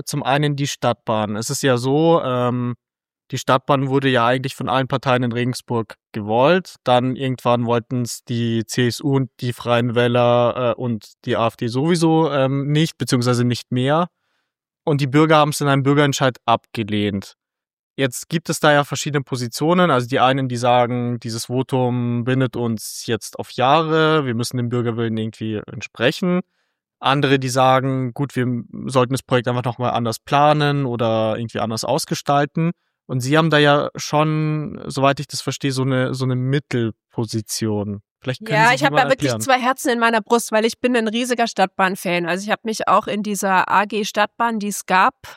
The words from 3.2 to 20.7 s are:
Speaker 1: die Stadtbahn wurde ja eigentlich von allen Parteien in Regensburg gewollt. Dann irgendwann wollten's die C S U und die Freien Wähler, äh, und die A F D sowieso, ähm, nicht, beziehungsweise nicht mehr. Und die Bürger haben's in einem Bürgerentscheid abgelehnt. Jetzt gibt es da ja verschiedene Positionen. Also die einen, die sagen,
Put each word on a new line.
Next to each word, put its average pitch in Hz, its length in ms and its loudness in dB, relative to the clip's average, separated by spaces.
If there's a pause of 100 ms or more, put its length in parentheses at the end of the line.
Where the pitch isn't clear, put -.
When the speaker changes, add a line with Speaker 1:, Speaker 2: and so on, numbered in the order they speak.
Speaker 1:
die 135 60 -6
Stadtbahn 135 500 0
wurde 135 220 2
ja 117 180 4
eigentlich 127 280 -2
von 127 120 -8
allen 127 220 0
Parteien 131 340 0
in 120 80 -2
Regensburg 120 640 -4 (160)
gewollt. 123 720 0
Dann 127 320 2
irgendwann 123 500 -2
wollten's 120 600 -4
die 117 400 -2
C 123 220 0
S 110 140 -4
U 139 140 0
und 131 240 -2
die 123 140 -4
Freien 120 420 0
Wähler, 120 800 2
äh, - 60 -10
und 120 320 -6 (100)
die 117 140 -2
A 110 100 2
F - 80 -4
D 120 120 -4
sowieso, 160 600 2
ähm, 139 440 0
nicht, 156 240 0
beziehungsweise 123 480 0
nicht 120 260 -2
mehr. 139 380 0 (760)
Und 147 140 2
die 143 80 -2
Bürger 156 300 6
haben's 151 240 2
in 147 80 0
einem 139 140 2
Bürgerentscheid 139 600 2
abgelehnt. 104 920 -2 (600)
Jetzt 135 320 -4
gibt 165 220 -4
es 160 100 -4
da 151 140 4
ja 143 100 4
verschiedene 143 400 -4
Positionen. 151 680 0
Also 127 180 2
die 123 120 -2
einen, 131 300 2
die 123 80 -4
sagen, 123 640 0